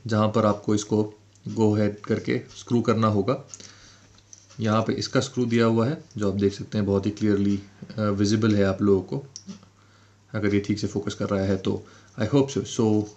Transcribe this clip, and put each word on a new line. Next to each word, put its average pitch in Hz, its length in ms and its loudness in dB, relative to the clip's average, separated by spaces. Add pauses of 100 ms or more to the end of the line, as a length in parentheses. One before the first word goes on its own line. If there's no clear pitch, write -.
जहाँ 107 220 2
पर 107 180 2
आपको - 280 0
इसको 107 400 0 (340)
go 107 300 2
ahead 104 160 0 (100)
करके 123 380 -2 (160)
स्क्रू 120 220 -2
करना 110 260 2
होगा। 107 380 0 (1160)
यहाँ 110 220 2
पे 113 100 -2
इसका 120 280 -2
स्क्रू 123 260 -2
दिया 117 180 2
हुआ 113 240 2
है, 165 160 -6 (120)
जो 101 160 -2
आप 95 40 -2
देख 98 160 2
सकते - 260 -8
हैं, 101 80 0
बहुत 98 200 2
ही 104 40 0
clearly, 101 520 0 (360)
uh, 110 40 0
visible 107 520 2
है 101 100 4
आप 95 180 0
लोगों 98 200 4
को, - 240 -8 (1080)
अगर 104 200 0
ये 101 60 4
ठीक 101 180 -2
से 104 80 -4
focus 101 280 -6
कर 98 140 -6
रहा 98 160 0
है 98 120 0
तो। 98 300 -4 (340)
I 110 40 -2
hope 139 220 2
so। - 120 -4
So, 107 460 0 (120)